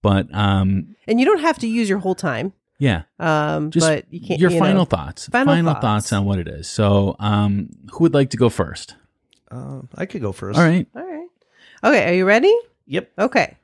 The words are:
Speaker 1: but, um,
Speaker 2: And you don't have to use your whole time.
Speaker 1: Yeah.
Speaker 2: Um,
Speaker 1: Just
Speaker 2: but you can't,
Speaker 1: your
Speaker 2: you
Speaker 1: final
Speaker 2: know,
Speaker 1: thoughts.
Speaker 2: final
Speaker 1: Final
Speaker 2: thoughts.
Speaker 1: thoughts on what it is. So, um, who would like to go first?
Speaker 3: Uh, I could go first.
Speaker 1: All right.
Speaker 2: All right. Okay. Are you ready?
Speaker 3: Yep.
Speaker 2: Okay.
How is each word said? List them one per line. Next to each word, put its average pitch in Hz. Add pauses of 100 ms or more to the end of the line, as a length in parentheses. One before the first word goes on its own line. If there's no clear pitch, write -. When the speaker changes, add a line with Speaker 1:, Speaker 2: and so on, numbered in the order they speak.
Speaker 1:
but, 98
um, 95 (120)
Speaker 2:
And 226
you 262
don't 381
have 320
to 226
use 220
your 196
whole 185
time. 147 (240)
Speaker 1:
Yeah. 104 (160)
Speaker 2:
Um, 151
Speaker 1:
Just 165
Speaker 2:
but 156
you -
can't, 151
Speaker 1:
your 175
Speaker 2:
you 170
Speaker 1:
final 190
Speaker 2:
know, 165
Speaker 1:
thoughts. -
Speaker 2:
final 269
Speaker 1:
Final 165
Speaker 2:
thoughts. 107
Speaker 1:
thoughts 107
on 98
what 98
it 85
is. -
So, 101
um, 104 (220)
who -
would 160
like 139
to 113
go 120
first? - (540)
Speaker 3:
Uh, 131 (140)
I 190
could 185
go 104
first. 98
Speaker 1:
All 170
right. 170
Speaker 2:
All 269
right. 349 (560)
Okay. 254
Are 175
you 185
ready? 262 (300)
Speaker 3:
Yep. 160
Speaker 2:
Okay. 220